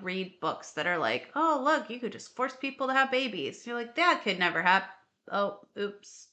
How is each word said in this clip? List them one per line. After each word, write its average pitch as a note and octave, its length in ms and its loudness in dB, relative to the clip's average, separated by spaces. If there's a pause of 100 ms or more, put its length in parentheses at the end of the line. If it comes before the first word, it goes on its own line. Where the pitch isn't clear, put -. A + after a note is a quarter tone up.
read F#3 380 -6
books - 320 -4
that D3+ 160 -2
are F3 100 0
like, B2 380 0
"Oh, D4+ 280 2
look, C#4+ 260 2
you A#3+ 100 -8
could A3+ 120 -4
just - 240 -16
force B3+ 240 -2
people C4+ 280 -4
to C4 60 0
have C4+ 180 4
babies." G#3+ 540 -2
You're A#3+ 100 -6
like, A#3 200 -8
"That D#4+ 280 4
could F#3 160 0
never E3+ 220 2
hap-, F#3 280 4 (420)
oh, G3+ 280 -2 (200)
oops, - 540 -8